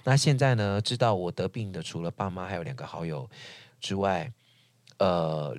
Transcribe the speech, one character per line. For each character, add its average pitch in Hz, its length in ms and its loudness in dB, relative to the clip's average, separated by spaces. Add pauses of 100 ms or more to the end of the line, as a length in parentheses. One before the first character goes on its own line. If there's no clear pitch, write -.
那 135 140 6
现 139 180 4
在 131 200 4
呢， 101 260 2
知 120 160 -2
道 117 160 4
我 90 180 -2
得 92 160 -2
病 101 240 -6
的， 85 120 -8
除 - 180 -8
了 85 80 -4
爸 98 200 -4
妈 92 180 -8
还 98 80 -6
有 85 80 -6
两 71 120 -8
个 73 100 -12
好 85 200 -8
友 73 240 -6 (500)
之 - 140 -6
外， 98 360 0 (680)
呃， 80 600 2